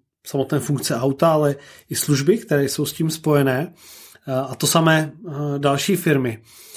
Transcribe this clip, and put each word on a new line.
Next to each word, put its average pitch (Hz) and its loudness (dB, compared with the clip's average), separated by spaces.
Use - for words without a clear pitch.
samotné 139 -2
funkce 143 -2
auta, 139 2
ale 147 2
i - -8
služby, 147 2
které 143 0
jsou 143 -4
s - -6
tím 160 -2
spojené. 147 0
E, 135 -4
a 131 -4
to - -2
samé, 160 2
e, 147 -6
další 143 0
firmy. 131 0